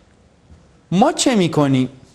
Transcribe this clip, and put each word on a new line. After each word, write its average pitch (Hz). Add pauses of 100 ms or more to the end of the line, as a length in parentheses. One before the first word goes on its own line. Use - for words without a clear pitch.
(1000)
ما 311
چه 262
می‌کنیم؟ 143 (260)